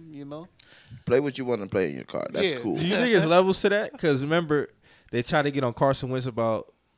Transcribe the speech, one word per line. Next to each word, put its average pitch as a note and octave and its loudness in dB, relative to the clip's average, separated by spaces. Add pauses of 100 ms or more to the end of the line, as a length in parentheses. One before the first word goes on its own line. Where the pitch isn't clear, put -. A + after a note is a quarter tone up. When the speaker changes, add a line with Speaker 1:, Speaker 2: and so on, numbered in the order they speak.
(100)
Speaker 1:
you C#3+ -14
know. D3+ -12 (580)
Speaker 2:
Play B2+ 6
what C#3 -2
you C3 -6
wanna A#2 -2
play F#2 0
in C2+ -8
your B1 -10
car. - -6
That's F#3 0
Speaker 1:
Yeah. C3 -6
Speaker 2:
cool. A2 -2
Speaker 3:
Do D#3 -2
you F#3 0
think A#3 2
it's E3 4
levels F#3 4
to G#3 2
that? G#3+ -2
'Cause C#3 2
remember, D3+ 0 (420)
they A#2+ 0
tried D#3 0
to C#3+ -2
get C3+ -2
on A#2+ 0
Carson C3+ 0
Wentz B2+ -4
about A2+ -2 (260)